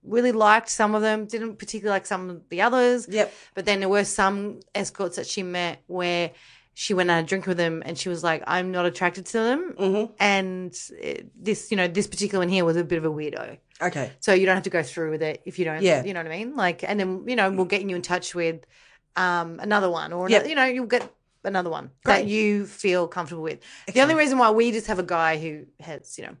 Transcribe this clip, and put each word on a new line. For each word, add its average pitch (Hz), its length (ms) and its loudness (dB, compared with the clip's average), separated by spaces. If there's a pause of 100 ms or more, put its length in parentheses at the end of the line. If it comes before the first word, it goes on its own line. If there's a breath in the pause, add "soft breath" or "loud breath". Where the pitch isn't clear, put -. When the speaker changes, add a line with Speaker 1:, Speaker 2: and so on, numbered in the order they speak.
Speaker 1:
really 240 280 2
liked 220 380 6
some 214 260 2
of 214 60 2
them, 214 240 0
didn't 214 320 -8
particularly 208 380 -4
like 190 120 -2
some 185 220 -6
of 175 200 -12
the 175 120 -2
others. 247 480 4
Speaker 2:
Yep. 208 220 2 (220 loud breath)
Speaker 1:
But 190 120 -6
then 202 160 2
there 190 80 0
were 202 160 4
some 202 560 0 (120)
escorts 190 440 -4
that 180 100 -8
she 196 160 -6
met 175 440 -4
where 175 440 -2 (420 soft breath)
she - 200 -4
went 180 160 2
and 170 80 6
had 165 80 2
a - 20 -12
drink 190 180 -2
with 180 120 0
them 165 280 -2
and 170 120 -8
she - 120 -6
was 170 140 -4
like, 160 240 0
"I'm 180 240 0
not 180 140 0
attracted 175 420 -2
to 226 120 -2
them." 277 380 0
Speaker 2:
Mm-hmm. 208 420 0
Speaker 1:
And, 190 540 0 (320)
uh, 71 80 -4 (260)
this, 202 300 -4
you 214 80 0
know, 180 100 2
this 185 200 -2
particular 202 340 -2
one 175 80 0
here 185 160 4
was 165 120 4
a 175 60 0
bit 165 140 -2
of 156 80 -4
a 160 60 2
weirdo. 139 460 -8 (240)
Speaker 2:
Okay. 160 280 -2 (120)
Speaker 1:
So 196 120 4
you 185 120 6
don't 185 100 4
have 185 80 -2
to 185 60 -4
go 170 120 0
through 156 300 -4
with 156 100 -4
it 156 240 -4
if 180 140 -10
you 170 60 0
don't, 156 180 -4
Speaker 2:
Yeah. 151 200 4
Speaker 1:
you 196 100 -6
know 175 100 -6
what 160 80 -8
I 165 60 -6
mean? 240 180 -8
Like, 180 280 0
and 208 160 -2
then, 185 280 -2
you 247 80 0
know, 190 160 4
we'll 185 140 2
get 190 160 0
you 196 140 -4
in 175 60 -4
touch 175 320 -4
with, 165 280 -2 (560 soft breath)
um, 175 440 0
another 208 280 2
one 160 240 -4
or, 180 160 -2
Speaker 2:
Yep. 214 140 8
Speaker 1:
ano-, 277 60 -4
you 311 60 -4
know, 262 100 4
you'll 254 220 -2
get 240 160 0 (400)
another 190 260 -2
one 143 200 -8 (160)
Speaker 2:
Great. 247 100 4
Speaker 1:
that 208 120 0
you 208 380 2
feel 180 420 0
comfortable 170 360 -8
with. 160 160 -8
The - 300 -16
Speaker 2:
Excellent. 269 220 4
Speaker 1:
only 311 120 4
reason 269 140 2
why 233 140 6
we 233 200 4
just 214 160 -4
have 208 120 -2
a 180 40 -2
guy 165 340 0
who 151 260 -8 (180)
has, - 360 -14
you - 80 -14
know - 160 -14